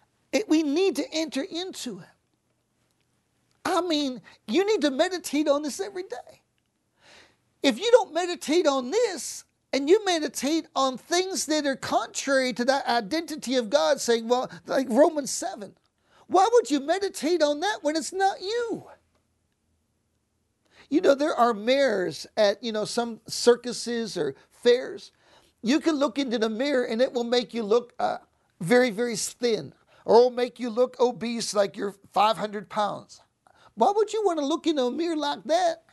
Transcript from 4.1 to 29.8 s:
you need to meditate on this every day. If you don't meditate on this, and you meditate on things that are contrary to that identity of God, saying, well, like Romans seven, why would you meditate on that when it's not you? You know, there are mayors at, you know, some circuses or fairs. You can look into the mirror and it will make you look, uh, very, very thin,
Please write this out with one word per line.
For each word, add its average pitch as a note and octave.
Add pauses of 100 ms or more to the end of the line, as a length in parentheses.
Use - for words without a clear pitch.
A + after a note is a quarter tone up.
you D#4
need G#4
to D4
meditate D#4
on C#4+
this D4+
every F#4
day. - (1200)
If C4
you A4
don't G4+
meditate E4+
on C4+
this, G4+ (260)
and C#4
you G#4+
meditate D#4
on C4
things F4+
that D4+
are C4+
contrary C4+
to A#3+
that C4+
identity B3+
of A#3+
God, D4+
saying, A#3
well, B3 (160)
like C4+
Romans C#4+
seven, D#4+ (520)
why G4
would A#4+
you C#4+
meditate E4+
on D4
that G#4
when D4+
it's D#4
not F#4+
you? A4 (2000)
You E4
know, C#4
there D4
are A#3+
mayors G#3+ (120)
at, G#3
you A#3
know, G#3+
some A#3
circuses A#3
or D3 (140)
fairs. - (480)
You C4+
can D#4
look C#4
into B3+
the A3
mirror B3
and A3+
it C4+
will A#3+
make A#3+
you A#3
look, A3+
uh, - (420)
very, A#3+
very A3+
thin, G#3 (320)